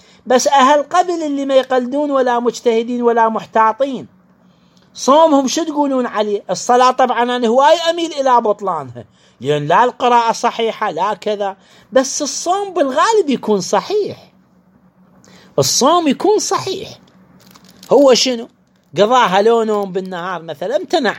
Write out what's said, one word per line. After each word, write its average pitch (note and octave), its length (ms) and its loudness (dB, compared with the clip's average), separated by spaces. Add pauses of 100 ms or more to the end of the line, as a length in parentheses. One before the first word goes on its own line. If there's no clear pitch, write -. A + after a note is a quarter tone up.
(260)
بس B3 220 2
أهل C#4 360 4
قبل F4 400 -2
اللي C#4 220 -4
ما C4+ 100 0
يقلدون C4 560 0
ولا B3+ 280 0
مجتهدين A#3+ 600 -2
ولا A#3 280 2
محتاطين، A3 800 -2 (840)
صومهم C#4+ 540 4
شو D#4 160 -2
تقولون C#4+ 420 -2
عليه؟ G#3 440 -4
الصلاة B3 420 2
طبعًا B3 320 0
أنا B3 240 -2
هواي C#4 280 4 (140)
أميل E4+ 240 -4
إلى C4 280 2
بطلانها، E3 640 -4 (360)
لأن D3 260 -2
لا F#3+ 160 4
القراءة A#3+ 480 2
صحيحة A3 600 -4
لا F3+ 220 -2
كذا، G3+ 440 -6 (340)
بس B3+ 300 0
الصوم F#4 520 -6
بالغالب E4 560 0
يكون G#3+ 320 -2
صحيح، - 720 -4 (1300)
الصوم D#4 480 2
يكون F#4 320 2
صحيح. - 600 -6 (920)
هو C4 200 6
شنو؟ A#3+ 340 -2 (500)
قضاها G#3 440 2
لو A3+ 220 2
نوم G#3 280 -4
بالنهار F#3 500 -8
مثلًا، E3+ 340 -6
امتنع D4+ 440 -2